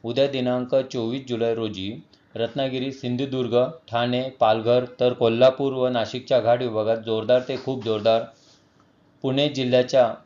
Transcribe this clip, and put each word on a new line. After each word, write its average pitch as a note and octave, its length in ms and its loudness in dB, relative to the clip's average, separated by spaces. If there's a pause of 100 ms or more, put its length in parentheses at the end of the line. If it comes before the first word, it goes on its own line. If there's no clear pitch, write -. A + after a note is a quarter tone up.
उद्या A#2+ 240 0
दिनांक B2+ 480 -2 (100)
चोवीस B2+ 420 -6
जुलै A#2 280 -2
रोजी G#2 360 -6 (440)
रत्नागिरी, C3 560 -4
सिंधुदुर्ग, B2+ 600 -4 (340)
ठाणे, A#2+ 340 -2 (180)
पालघर A2+ 460 4 (140)
तर B2 140 2
कोल्हापूर B2+ 600 4
व B2+ 140 0
नाशिकच्या B2 520 0
घाट A#2+ 220 2
विभागात A2 360 0
जोरदार A2 500 0
ते C3+ 100 -4
खूप C3 280 -6
जोरदार, A2+ 360 2 (1000)
पुणे C#3 260 0
जिल्ह्याच्या B2+ 540 2 (220)